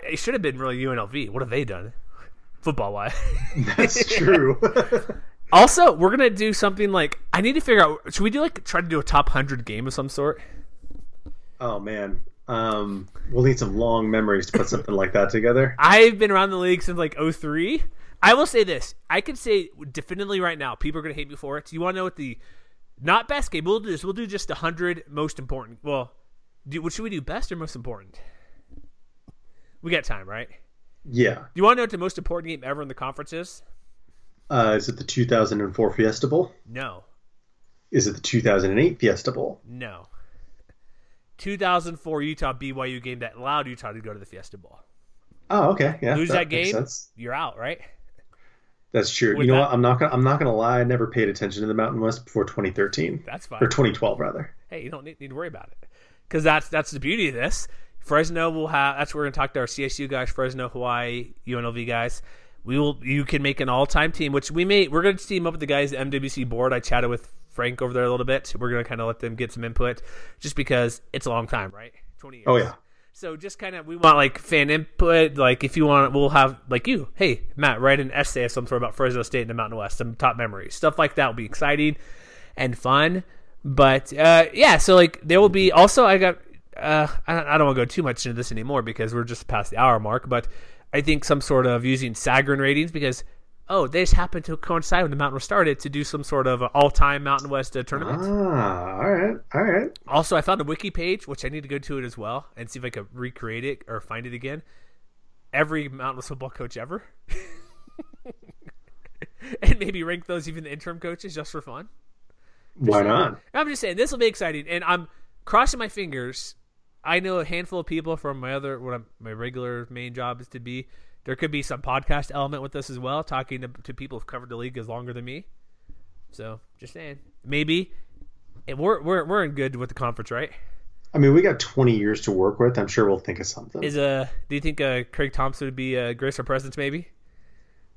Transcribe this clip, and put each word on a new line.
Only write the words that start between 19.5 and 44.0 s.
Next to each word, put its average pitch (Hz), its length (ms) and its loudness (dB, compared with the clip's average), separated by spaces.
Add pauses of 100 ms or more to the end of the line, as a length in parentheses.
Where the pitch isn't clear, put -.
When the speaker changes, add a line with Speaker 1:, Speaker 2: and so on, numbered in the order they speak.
Speaker 1:
definitively 190 480 -6
right 170 180 -2
now, 135 160 -6
people 160 240 -4
are 156 60 -6
gonna 156 100 -8
hate 139 160 -10
me 147 60 -16
for 139 240 -8
it. - 120 -16
You 160 100 -8
wanna 185 160 -2
know 185 80 -4
what 180 100 -6
the, 135 240 -10 (600)
not 196 280 2
best 285 240 -4
game, 175 140 -4
we'll 208 140 2
do 208 120 -6
this. 160 120 -6
We'll 190 100 -4
do 226 120 -8
just 196 220 -8
the - 80 -6
hundred 165 520 -4
most 147 300 -6
important. 127 460 -8
Well, 139 300 -4 (540)
do, 156 140 -8
what 165 120 -6
should 226 100 -8
we 226 80 -8
do, 170 100 -6
best 185 300 -6
or 175 60 -6
most 160 180 -12
important? 117 440 -14 (1600)
We 165 80 -8
got 156 120 0
time, 98 240 -4
right? 110 220 -12 (560)
Speaker 2:
Yeah. 120 300 2
Speaker 1:
Do - 180 -14
you 175 100 0
wanna 226 120 8
know 247 80 0
what 226 80 -4
the 185 80 -8
most 185 180 -6
important 170 320 -6
game 147 180 -10
ever 143 140 -6
in 139 60 -10
the 135 80 -12
conference 139 380 -10
is? 170 280 -12 (880)
Speaker 2:
Uh, 113 260 4
is 104 140 -2
it 123 80 -8
the 131 80 -10
two 120 200 0
thousand 110 360 2
and 95 120 -4
four 110 180 2
Fiesta 110 360 2
Bowl? 165 240 0 (160)
Speaker 1:
No. 113 380 -12 (880)
Speaker 2:
Is - 160 2
it 104 60 -2
the - 80 -14
two 113 200 0
thousand 95 300 2
and 101 80 2
eight 170 200 2
Fiesta - 320 0
Bowl? - 340 -8
Speaker 1:
No. 117 420 -16 (1300)
Two 202 200 -6
thousand 175 400 0
four 156 240 -6
Utah 151 300 -4
B 135 220 -10
Y 131 140 -6
U 127 120 -8
game 123 200 -10
that 117 160 -10
allowed 135 320 -4
Utah 120 260 -12
to 110 80 -14